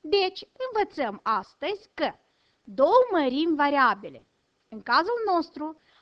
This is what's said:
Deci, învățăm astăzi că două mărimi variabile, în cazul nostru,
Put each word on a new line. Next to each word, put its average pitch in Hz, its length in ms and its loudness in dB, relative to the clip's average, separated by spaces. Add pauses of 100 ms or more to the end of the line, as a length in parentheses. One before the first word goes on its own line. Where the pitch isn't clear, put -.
Deci, 381 440 -2 (220)
învățăm 330 560 -4
astăzi 247 720 -6
că 277 180 -2 (520)
două 330 480 4
mărimi 302 440 0
variabile, 254 680 0 (420)
în 214 140 -16
cazul 349 400 0 (120)
nostru, 311 460 -4 (200)